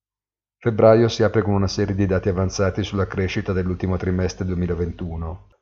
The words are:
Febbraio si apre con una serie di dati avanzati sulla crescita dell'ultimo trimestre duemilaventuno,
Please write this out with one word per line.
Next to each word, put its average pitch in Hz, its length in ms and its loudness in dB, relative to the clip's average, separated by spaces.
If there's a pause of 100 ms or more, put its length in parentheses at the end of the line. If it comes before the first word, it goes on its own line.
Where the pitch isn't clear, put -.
(580)
Febbraio 113 500 6
si 110 140 -2
apre 107 180 2
con 101 140 2
una 98 140 2
serie 101 260 -2
di 101 100 2
dati 92 240 0
avanzati 95 540 0
sulla 95 240 -2
crescita 98 480 -4
dell'ultimo 92 420 -2
trimestre 90 480 -2
duemilaventuno, 85 1160 -6